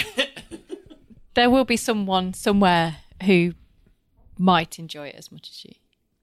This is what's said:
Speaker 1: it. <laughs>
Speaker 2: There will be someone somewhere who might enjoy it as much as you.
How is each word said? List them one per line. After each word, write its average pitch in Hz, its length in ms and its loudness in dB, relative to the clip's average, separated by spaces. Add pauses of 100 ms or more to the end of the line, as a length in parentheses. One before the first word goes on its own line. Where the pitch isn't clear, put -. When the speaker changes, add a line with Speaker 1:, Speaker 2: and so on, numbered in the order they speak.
(160)
Speaker 1:
it. 277 320 -6
<laughs> - 880 -20
Speaker 2:
There 247 160 2
will 254 160 4
be 233 120 -2
someone 190 580 -2
somewhere 175 640 2 (280)
who 175 280 4 (840)
might 175 400 0
enjoy 151 300 -14
it - 80 -16
as - 160 -20
much - 180 -20
as - 160 -20
you. - 60 -20 (520)